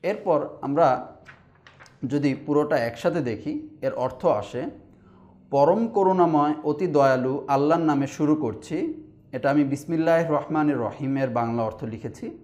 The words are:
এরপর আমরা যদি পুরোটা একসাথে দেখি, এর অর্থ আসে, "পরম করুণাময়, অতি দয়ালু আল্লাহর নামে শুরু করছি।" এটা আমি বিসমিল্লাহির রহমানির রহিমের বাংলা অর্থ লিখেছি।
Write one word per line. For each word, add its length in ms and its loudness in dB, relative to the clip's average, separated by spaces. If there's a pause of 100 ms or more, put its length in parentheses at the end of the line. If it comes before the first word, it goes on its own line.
এরপর 460 0 (140)
আমরা 540 2 (880)
যদি 280 0
পুরোটা 440 0
একসাথে 420 -2
দেখি, 480 -6 (140)
এর 120 -4
অর্থ 320 -4
আসে, 360 0 (880)
"পরম 380 4
করুণাময়, 640 4 (100)
অতি 220 -2
দয়ালু 640 2
আল্লাহর 340 2
নামে 240 2
শুরু 280 2
করছি।" 600 -4 (380)
এটা 180 -2
আমি 140 4
বিসমিল্লাহির 680 0
রহমানির 480 0
রহিমের 520 -2
বাংলা 320 -2
অর্থ 220 -4
লিখেছি। 600 -10